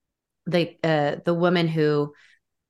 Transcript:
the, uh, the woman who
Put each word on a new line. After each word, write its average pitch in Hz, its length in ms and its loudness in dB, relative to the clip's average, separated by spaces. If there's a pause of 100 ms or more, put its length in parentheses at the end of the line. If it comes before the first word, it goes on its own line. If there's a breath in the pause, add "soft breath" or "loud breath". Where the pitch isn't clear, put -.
(440)
the, 170 400 -2
uh, 151 400 0
the 175 100 0
woman 170 340 2
who 151 440 0 (580 soft breath)